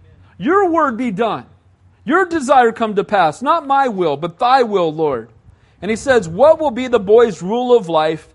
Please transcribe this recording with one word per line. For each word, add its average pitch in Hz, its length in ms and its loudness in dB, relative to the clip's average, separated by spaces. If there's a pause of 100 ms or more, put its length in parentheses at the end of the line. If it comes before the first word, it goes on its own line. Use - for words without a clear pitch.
(380)
Your 349 320 0
word 302 280 0
be 247 140 -4
done. 180 340 -4 (580)
Your 349 220 0
desire 269 480 2
come 220 220 -6
to 196 100 -2
pass. 170 360 0
Not 302 240 0
my 269 220 0
will, 175 300 -2
but 165 200 -10
thy 247 260 2
will, 190 300 -2
Lord." 143 360 -4 (520)
And 185 80 -6
he 226 60 -4
says, 233 320 0
"What 277 320 4
will 302 120 -2
be 254 160 -6
the 233 120 0
boy's 208 420 2
rule 240 320 -2
of 208 140 2
life 160 480 -2